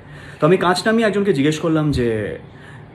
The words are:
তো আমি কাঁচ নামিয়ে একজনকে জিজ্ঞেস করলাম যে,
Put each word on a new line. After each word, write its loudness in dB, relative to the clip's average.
তো 4
আমি 6
কাঁচ 0
নামিয়ে 4
একজনকে 0
জিজ্ঞেস 0
করলাম 0
যে, -2